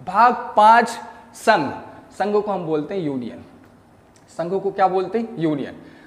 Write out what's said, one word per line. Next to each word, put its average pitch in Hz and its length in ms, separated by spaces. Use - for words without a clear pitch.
भाग 220 500
पाँच 220 420
संघ, 175 340
संघ 202 220
को 208 180
हम 180 140
बोलते 156 280
हैं 196 80
यूनियन। 123 420
संघ 175 240
को 196 180
क्या 190 180
बोलते 185 300
हैं? 226 200
यूनियन। 151 360